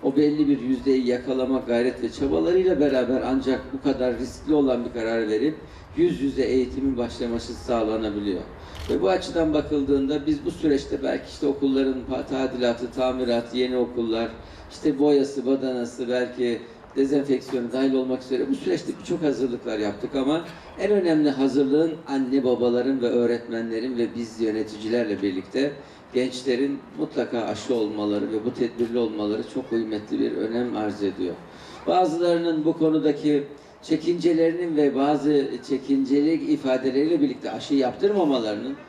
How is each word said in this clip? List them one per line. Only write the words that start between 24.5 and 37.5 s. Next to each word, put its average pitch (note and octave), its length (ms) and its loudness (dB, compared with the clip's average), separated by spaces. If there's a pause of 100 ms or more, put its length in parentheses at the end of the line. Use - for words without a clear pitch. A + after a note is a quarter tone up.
birlikte G2+ 500 -2 (420)
gençlerin C3 640 0 (200)
mutlaka C3+ 420 -2
aşı G#2+ 340 -4
olmaları G#2+ 560 -2
ve A2 140 -2
bu B2 80 -2
tedbirli A#2 440 -2
olmaları G#2+ 440 -2 (120)
çok - 160 -6
kıymetli G#2+ 500 -2
bir C#3 120 2
önem A#2 460 -2
arz G2+ 260 -4
ediyor. F2+ 320 -2 (520)
Bazılarının E3+ 800 2
bu D#3+ 120 2
konudaki D3 680 2 (400)
çekincelerinin E3 920 2
ve C#3 180 4
bazı C#3+ 520 2 (220)
çekincelik C#3 800 2
ifadeleriyle C#3 720 2
birlikte C#3 300 -2